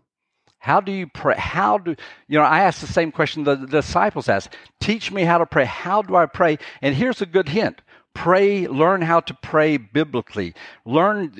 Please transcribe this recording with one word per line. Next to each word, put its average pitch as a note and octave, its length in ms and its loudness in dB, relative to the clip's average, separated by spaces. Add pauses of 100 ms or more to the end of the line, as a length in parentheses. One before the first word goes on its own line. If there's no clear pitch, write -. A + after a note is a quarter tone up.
(580)
How D#3+ 240 0
do G3 100 -10
you F#3+ 160 -8
pray? - 300 -2
How G3+ 400 -2
do, E3+ 180 -6 (320)
you D3 100 0
know, D3+ 60 4
I D#3 180 4
asked F#3 200 0
the - 60 -12
same E3 240 -2
question D3+ 320 -2
the, C#3+ 120 2
the C3+ 120 -8
disciples D#3 640 -2
asked. G2 260 -2 (240)
"Teach G#3+ 320 -4
me G3 120 -2
how E3+ 140 4
to E3 80 2
pray. C#3 200 2
How F#3 360 -2
do F#3 140 -2
I E3+ 100 6
pray?" D#3 320 0 (240)
And C#3 140 0
here's A#3+ 260 -2
a G3 40 -2
good E3+ 240 0
hint. E3 320 -2 (320)
Pray, F#3+ 540 2
learn E3+ 340 2
how E3 200 2
to - 120 -14
pray D#3 440 0
biblically. A2+ 760 -4 (320)
Learn E3+ 540 0